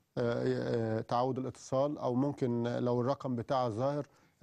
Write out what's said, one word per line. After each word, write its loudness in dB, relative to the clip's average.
آه، 0
تعود 0
الاتصال، -2
أو 0
ممكن 0
لو 0
الرقم 0
بتاعها 0
ظاهر -2